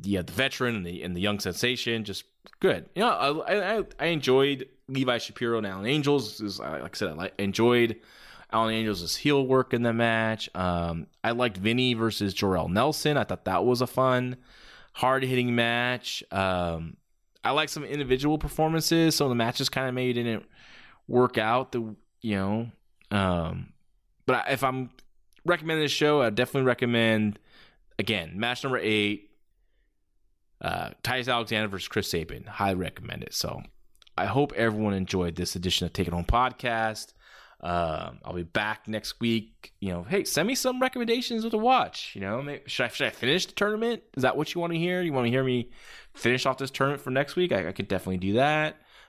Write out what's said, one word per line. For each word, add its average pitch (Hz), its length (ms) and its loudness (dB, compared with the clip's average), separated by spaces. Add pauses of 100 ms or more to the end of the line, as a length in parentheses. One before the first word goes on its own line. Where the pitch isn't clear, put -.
you 98 140 0
had 87 100 -6
the - 40 -14
veteran 123 440 0
and 92 100 -6
the, 87 160 -10
and 90 140 -6
the 87 40 -4
young 101 200 0
sensation, 117 640 -2
just 98 180 -10 (380)
good. 120 340 2
You 175 80 -2
know, 247 60 4
I, 175 720 0
I, 196 60 -2 (140)
I 151 80 -2
enjoyed 135 640 2 (180)
Levi 131 320 0
Shapiro 117 400 -2
and 107 80 -4
Alan 95 200 -6
Angels. 143 540 0
Is, 101 200 -6
I, 73 220 -6
like 78 120 -12
I - 20 -10
said, 98 120 -2
I 80 60 -6
li-, 87 160 -6 (100)
enjoyed 113 560 4 (560)
Alan 113 200 2
Angels' 107 440 -2
heel 143 280 2
work 131 300 2
in 120 80 2
the 117 100 2
match. 113 640 0
Um, 85 540 0 (160)
I 117 80 2
liked 117 240 0
Vinny 120 380 2
versus 107 400 0
Jorel 92 360 2
Nelson. 147 460 2
I 113 80 2
thought - 220 -6
that 95 180 2
was 123 160 4
a 127 80 0
fun, 127 480 0 (560)
hard-hitting 127 640 2
match. 120 720 0
Um, 87 680 0 (460)
I 117 80 0
like 147 180 2
some 151 140 -8
individual 139 560 0
performances. 160 800 2
Some 147 80 4
of 135 60 2
the 123 40 2
matches 120 340 0
kinda 131 220 -2
maybe 127 220 0
didn't 117 340 -2 (640)
work 123 280 4
out. 117 360 2
The, 110 240 -4 (260)
you 107 140 0
know, 107 340 0 (400)
um, 90 640 0 (520)
but 127 220 2
I, 131 60 0
if 135 100 -2
I'm 131 280 -2 (560)
recommend 160 340 0
this 143 120 0
show. 147 300 4
I 113 80 4
definitely 123 360 2
recommend, 113 720 2 (600)
again, 92 400 -2
match 120 260 -2
number 127 180 0
eight, 104 480 0 (1300)
uh, 87 300 -4 (120)
Titus 127 260 -2
Alexander 113 400 0
versus 95 200 -8
Chris - 220 -2
Sabin. - 340 -6
Highly 98 320 0
recommend - 460 -8
it. - 120 -12
So - 280 -6 (560)
I 92 80 0
hope 139 300 0
everyone 107 380 0
enjoyed 90 420 0
this 90 200 -4
edition 90 300 -2
of 82 60 -6
Take 90 160 -2
It 85 40 -4
Home 85 120 -2
Podcast. 117 880 0 (480)
Um, 85 640 -2
I'll 87 100 -10
be 90 80 -4
back 107 440 -4
next 107 320 -8
week. 113 600 -4
You 98 120 -4
know, 87 100 -6
hey, 147 220 -2
send 160 220 0
me 262 80 0
some 254 260 -2
recommendations 240 640 -2
of 226 60 -4
the 214 80 0
watch. 233 560 2
You 101 60 -10
know, 104 220 -4
may-, 143 240 -10
should 131 180 -2
I, 120 40 0
should - 180 -2
I 110 40 0
finish 151 360 0
the - 60 -12
tournament? 220 500 0 (140)
Is 131 80 -2
that 120 120 2
what 151 180 -4
you 175 60 -4
wanna 170 160 -2
hear? 180 240 0
You 170 120 -2
wanna 123 180 0
hear 131 120 2
me 123 280 0 (440)
finish - 300 0
off 131 140 0
this 135 120 -6
tournament 139 320 0
for 131 80 -6
next 139 240 0
week? 180 180 0
I, 92 160 0
I 98 40 -6
could 101 160 -6
definitely 92 300 -2
do 95 160 0
that. 151 420 2 (320)